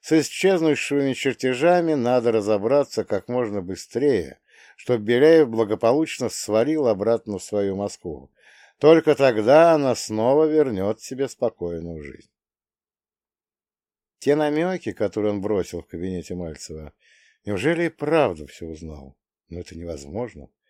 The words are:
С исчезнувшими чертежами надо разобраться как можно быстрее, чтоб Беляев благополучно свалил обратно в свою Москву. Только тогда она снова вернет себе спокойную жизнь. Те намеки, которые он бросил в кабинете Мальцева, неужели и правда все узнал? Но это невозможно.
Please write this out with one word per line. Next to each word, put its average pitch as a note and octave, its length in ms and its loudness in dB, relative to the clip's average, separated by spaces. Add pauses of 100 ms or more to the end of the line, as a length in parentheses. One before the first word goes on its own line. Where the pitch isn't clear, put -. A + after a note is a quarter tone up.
С - 100 -4
исчезнувшими D3+ 1000 0
чертежами C#3+ 800 0
надо A#2+ 380 2
разобраться A2 720 0
как G2 260 -6
можно A2+ 320 -4
быстрее, F#2+ 800 -2 (360)
чтоб B2 240 -2
Беляев C3+ 500 6
благополучно A2+ 800 0
свалил B2+ 580 0
обратно G#2+ 500 -2
в F2 60 -12
свою G2+ 320 -2
Москву. F2 560 -10 (480)
Только D#3 340 6
тогда C3+ 600 6
она C#3 200 2
снова A#2+ 520 0
вернет A#2+ 540 0
себе C3 300 -8
спокойную E2+ 720 -6
жизнь. - 300 -18 (1900)
Те C#3+ 180 2
намеки, D3+ 560 -2
которые G#2 420 -2
он G2+ 80 -6
бросил F#2+ 420 -4
в - 40 -20
кабинете F#2 460 -10
Мальцева, D#2+ 580 -12 (540)
неужели C3+ 380 -2
и E3 60 -2
правда C3 580 -2
все - 180 -18
узнал? D#2 500 -14 (340)
Но E2+ 100 -12
это E2+ 180 -14
невозможно. E2 720 -10 (200)